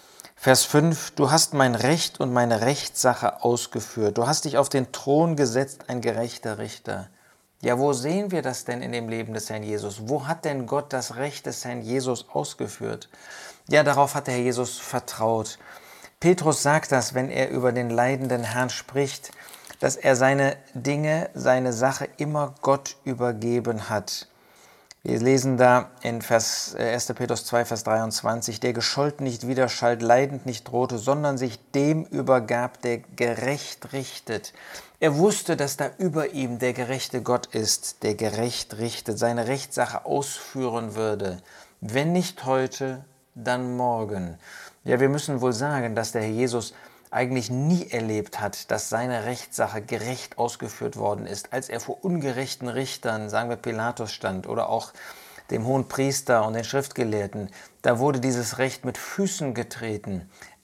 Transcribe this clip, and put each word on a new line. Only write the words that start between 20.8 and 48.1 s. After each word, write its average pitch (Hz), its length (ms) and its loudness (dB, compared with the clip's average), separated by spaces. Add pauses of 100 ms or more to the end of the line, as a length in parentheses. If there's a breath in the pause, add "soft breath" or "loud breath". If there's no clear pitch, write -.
seine 127 400 4
Sache 131 340 0 (100)
immer 147 440 -2
Gott 139 340 2 (100)
übergeben 117 840 -2
hat. - 380 -4 (760 loud breath)
Wir 123 160 0
lesen 131 360 4
da 123 360 6 (100)
in 117 200 -2
Vers, - 560 0
äh, 117 140 2
erster 120 220 -2
Petrus 120 320 -2
zwei, 120 180 2
Vers 113 220 -4
dreiundzwanzig: 110 720 -2
„Der 123 140 0
gescholten 143 500 0
nicht 120 240 -4
widerschallt, 120 540 2
leidend 127 440 4
nicht 120 200 -8
drohte, 123 320 -2
sondern 139 400 0
sich 120 340 -6
dem 151 320 2
übergab, 123 800 0
der 120 160 -2
gerecht - 960 -4
richtet.“ 123 600 -8 (460 loud breath)
Er 151 160 4
wusste, 202 400 4
dass 139 220 -2
da 139 200 -2
über 156 340 0
ihm 120 280 -4
der 127 140 2
gerechte 127 480 -4
Gott 120 240 2
ist, - 580 -2
der 107 120 2
gerecht 110 640 -2
richtet, 113 380 -4
seine 117 300 0
Rechtssache 123 580 -2
ausführen 127 880 -4
würde. 101 420 -2 (420 loud breath)
Wenn 135 320 0
nicht 180 340 0
heute, 131 600 -2 (280)
dann 123 440 -2
morgen. 104 600 -2 (460 loud breath)
Ja, 123 160 2
wir 135 80 6
müssen 143 320 0
wohl 127 140 2
sagen, 123 420 -2
dass 113 160 -2
der 113 120 -2
Herr 110 80 -2
Jesus 117 420 0 (360 loud breath)
eigentlich 123 400 0
nie 151 400 2
erlebt 110 520 -2